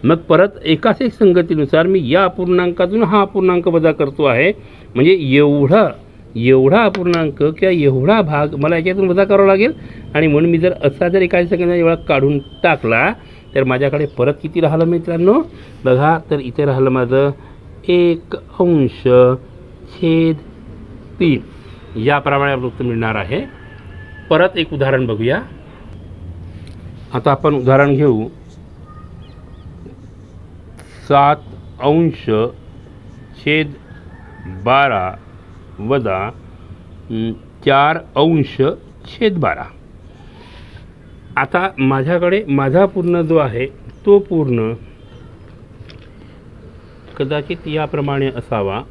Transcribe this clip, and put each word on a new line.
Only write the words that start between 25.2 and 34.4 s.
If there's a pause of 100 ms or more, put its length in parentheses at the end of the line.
आता
आपण
उदाहरण
घेऊ, (2750)
सात (440)
अंश (1120)
छेद (920)